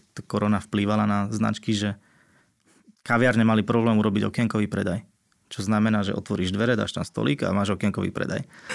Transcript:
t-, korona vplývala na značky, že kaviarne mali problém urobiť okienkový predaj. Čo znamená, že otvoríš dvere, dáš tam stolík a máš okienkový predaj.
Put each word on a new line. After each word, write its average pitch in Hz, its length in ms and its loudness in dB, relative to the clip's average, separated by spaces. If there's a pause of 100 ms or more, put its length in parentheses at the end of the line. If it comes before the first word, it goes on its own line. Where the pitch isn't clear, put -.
(140)
t-, - 80 -12
korona 104 380 0
vplývala 104 440 0
na 104 240 2
značky, 110 460 -2
že 104 240 -2 (1040)
kaviarne 117 400 4
mali 110 240 4
problém 117 320 4
urobiť 104 320 2
okienkový 107 400 0
predaj. 95 320 -4 (480)
Čo - 160 -8
znamená, 107 400 2
že 101 80 -2
otvoríš 92 400 -2
dvere, 113 240 0
dáš 104 160 -4
tam - 80 -4
stolík 127 400 -2
a 95 80 -2
máš 101 240 0
okienkový 95 400 -2
predaj. - 320 -6 (300)